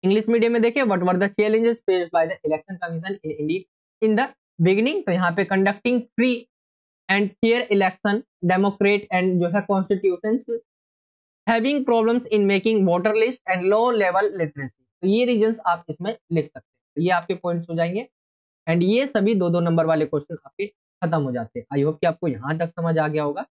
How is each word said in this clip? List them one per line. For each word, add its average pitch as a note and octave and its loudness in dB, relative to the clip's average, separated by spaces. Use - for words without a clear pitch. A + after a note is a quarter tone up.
English G#3+ 2
medium A#3 2
में A#3 0
देखिए, A#3 0
"What G3 0
were F3+ 2
the G3 0
challenges A3 0
faced F3+ -2
by E3 2
the D#3 -6
election D#3 -6
commission E3+ -8
in D#3 -8
India D3+ -4
in A3 2
the C4+ 0
beginning?" A#3 2
तो F#3+ -2
यहाँ F3 0
पे F#3 0
conducting G3+ 0
free B3 -2
and G3+ 0
fair A#3 0
election, G3+ 0
democrat G3+ 2
and F#3 0
जो F3 0
है G3 -2
constitutions, G3+ -2
having C4 0
problems A#3 2
in G#3 2
making G3 2
voter F3+ 2
list A3 0
and F3+ -2
low G#3+ 2
level G3 2
literacy। D#3 -6
तो F#3 0
ये A3+ 4
reasons A3+ 0
आप F3 -2
इसमें F#3+ -8
लिख D#3 0
सकते - -20
हैं, - -20
तो D3 -4
ये F3 0
आपके F3 0
points E3+ -6
हो E3 -6
जाएंगे। F3 -4
And E3+ 2
ये A#3 2
सभी G#3+ 0
दो F3+ 0
दो E3+ 2
number E3 2
वाले D#3 2
question D3+ -6
आपके - -10
खत्म D#3+ 0
हो C3+ -4
जाते A#2+ -8
हैं। C#3+ -6
I C#3+ 2
hope D#3 -4
कि F3+ 2
आपको E3+ -2
यहाँ C3+ -6
तक E3+ -4
समझ E3 -2
आ D3+ 0
गया D3+ -2
होगा। D3+ -6